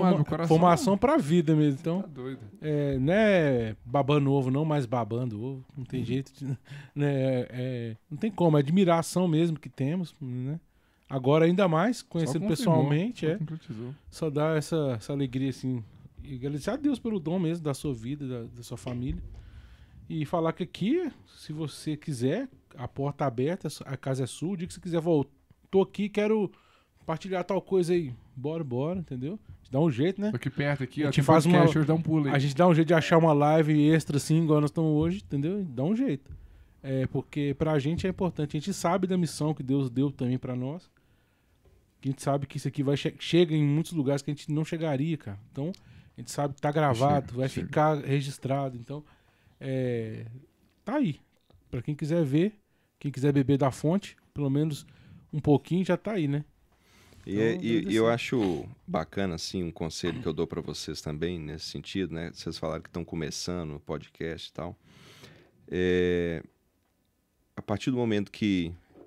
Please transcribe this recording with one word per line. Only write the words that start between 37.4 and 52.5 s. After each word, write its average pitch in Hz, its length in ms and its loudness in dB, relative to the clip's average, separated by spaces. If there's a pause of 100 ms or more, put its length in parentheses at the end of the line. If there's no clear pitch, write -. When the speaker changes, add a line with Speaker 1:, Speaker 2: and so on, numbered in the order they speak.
Speaker 1:
pra 156 200 2
gente 156 280 0
é 185 40 0
importante. 160 460 -4
A 151 40 -4
gente 196 120 -4
sabe 185 340 0
da 185 120 0
missão 156 340 -2
que - 100 -8
Deus 135 280 0
deu 131 200 0
também 127 280 -2
pra 127 180 -8
nós. 135 340 -10 (1120)
A 135 40 -4
gente 135 120 -4
sabe 143 280 -2
que - 80 -14
isso 143 100 -6
aqui 143 160 -4
vai 139 140 2
che-, 147 240 -4
chega 165 340 2
em 156 100 2
muitos 147 280 0
lugares 139 300 0
que - 80 -6
a 147 40 -6
gente - 160 -10
não 151 140 -2
chegaria, 160 520 -2
cara. 101 220 -12 (140)
Então, 147 180 -6 (460)
a - 40 -14
gente - 120 -14
sabe 143 220 -2
que - 60 -18
tá 147 120 0
gravado, 143 560 2
Speaker 2:
Chega, 120 100 -8
Speaker 1:
vai 131 100 0
Speaker 2:
chega. - 200 -6
Speaker 1:
ficar 156 300 2
registrado. 135 760 -4
Então, 135 280 -14 (560)
é... 120 640 -4 (580)
tá 233 120 -4
aí. 233 240 0 (500)
Pra 127 100 -6
quem 151 140 -6
quiser 160 300 0
ver, 156 300 2 (440)